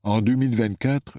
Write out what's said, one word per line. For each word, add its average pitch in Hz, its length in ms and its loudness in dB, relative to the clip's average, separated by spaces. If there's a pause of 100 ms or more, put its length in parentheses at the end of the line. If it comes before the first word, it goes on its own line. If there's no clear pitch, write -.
En 104 180 2
deux 120 140 2
mille 131 200 0
vingt-quatre, 113 640 -2